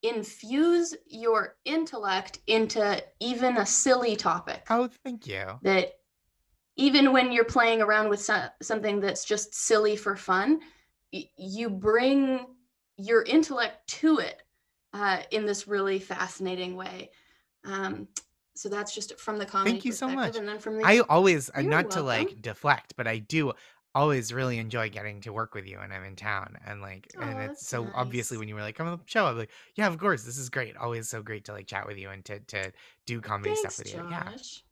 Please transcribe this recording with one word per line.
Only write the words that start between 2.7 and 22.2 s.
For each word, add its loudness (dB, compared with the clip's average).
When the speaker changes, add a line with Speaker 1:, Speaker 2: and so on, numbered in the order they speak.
Speaker 1:
even 0
a 2
silly 4
topic. -2
Speaker 2:
Oh, 2
thank -10
you. -6
Speaker 1:
That 2
even 6
when 6
you're 4
playing 4
around 4
with 0
so-, 0
something -2
that's -2
just -2
silly 4
for -4
fun, 2
y-, -10
you -6
bring 4
your 4
intellect 2
to 2
it, -6
uh, 0
in 0
this -4
really 0
fascinating -6
way. -12
Um, -6
so -10
that's -6
just -10
from -4
the -2
comedy 0
Speaker 2:
Thank -2
you -2
so -4
Speaker 1:
perspective, -2
Speaker 2:
much. -4
Speaker 1:
and -6
then -8
from -6
the -2
Speaker 2:
I 8
always, 6
uh, 0
Speaker 1:
You're 2
Speaker 2:
not 2
to, -2
like, 0